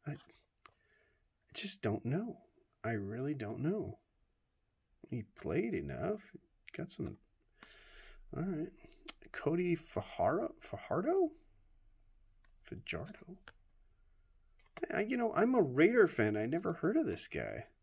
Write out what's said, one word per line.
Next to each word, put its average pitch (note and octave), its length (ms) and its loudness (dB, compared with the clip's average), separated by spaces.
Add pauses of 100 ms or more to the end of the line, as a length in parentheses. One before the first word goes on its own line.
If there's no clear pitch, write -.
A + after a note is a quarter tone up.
I, D3 60 -6
I - 40 -6 (1400)
just - 280 -4
don't G#2+ 240 0
know. F3+ 320 -2 (460)
I A2+ 80 -2
really A2+ 420 -2
don't A2+ 260 -6
know. D#3 400 -2 (1080)
He A#2+ 140 -4 (180)
played F#3+ 320 0
enough. D3 480 -4 (540)
Got - 160 -10
some. - 260 -6 (1160)
All D#3 80 -2
right. F3 280 -2 (640)
Cody E3+ 420 2
Fajardo? D3+ 840 -2
Fajardo? D#4 720 0 (1300)
Fajardo? - 760 -10 (1600)
I, - 80 2
you A#3+ 160 0
know, A#3 180 2
I'm B3 200 4
a A#3 60 6
Raider E3+ 460 8
fan. G#2+ 300 2
I G#2+ 80 0
never E3+ 280 0
heard F#3+ 240 0
of D#4 80 2
this F2+ 220 -4
guy. A1 380 -4 (180)